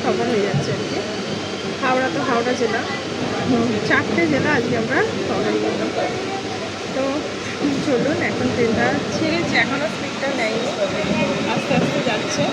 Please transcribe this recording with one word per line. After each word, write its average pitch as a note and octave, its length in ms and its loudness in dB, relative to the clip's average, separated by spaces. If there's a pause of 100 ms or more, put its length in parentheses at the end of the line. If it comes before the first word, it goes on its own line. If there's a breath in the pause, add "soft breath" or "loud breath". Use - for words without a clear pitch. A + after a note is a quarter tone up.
কভার A#3 300 2
হয়ে G3+ 140 4
যাচ্ছে - 280 0
আর F#3+ 140 -4
কি। C4 80 -2 (840)
হাওড়া C4 320 2
তো C4+ 40 0 (100)
হাওড়া A#3+ 320 2
জেলা। A#3+ 200 0 (680)
হুম, A#3+ 200 4 (200)
চারটে D#4 340 2 (100)
জেলা C4 240 2
আজকে B3 240 2
আমরা B3 180 0 (300)
কভার G#3+ 340 0
করলাম। G#3 260 0 (1040)
তো C4 80 0 (840)
চলুন, C4+ 320 2 (120)
এখন B3 260 0
ট্রেনটা A#3+ 320 4 (280)
ছেড়েছে, D#4+ 480 0
এখনও C#4 320 0
স্পিডটা C#4 340 -4 (100)
নেয়নি, A3+ 320 0 (840)
আস্তে - 260 0
আস্তে - 200 0 (100)
যাচ্ছে। G#3 440 0